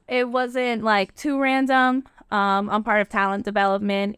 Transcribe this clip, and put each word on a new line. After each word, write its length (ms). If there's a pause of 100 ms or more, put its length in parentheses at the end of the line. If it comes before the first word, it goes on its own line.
it 200
wasn't, 560
like, 300
too 260
random. 640 (260)
Um, 380
I'm 160
part 160
of 80
talent 360
development, 720